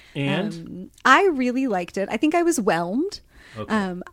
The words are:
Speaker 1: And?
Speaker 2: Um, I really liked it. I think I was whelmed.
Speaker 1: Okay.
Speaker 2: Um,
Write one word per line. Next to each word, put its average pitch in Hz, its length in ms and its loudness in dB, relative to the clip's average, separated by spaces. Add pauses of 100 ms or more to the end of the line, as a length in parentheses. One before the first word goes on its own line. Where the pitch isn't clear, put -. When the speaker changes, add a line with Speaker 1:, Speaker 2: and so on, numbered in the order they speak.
(160)
Speaker 1:
And? 175 380 -2
Speaker 2:
Um, 170 380 -14 (120)
I 294 240 6
really 262 400 0
liked 180 300 -2
it. 196 140 -2
I 220 60 -4
think 302 180 2
I 349 80 4
was 330 160 2
whelmed. 190 600 0 (380)
Speaker 1:
Okay. - 160 -4
Speaker 2:
Um, 185 400 -2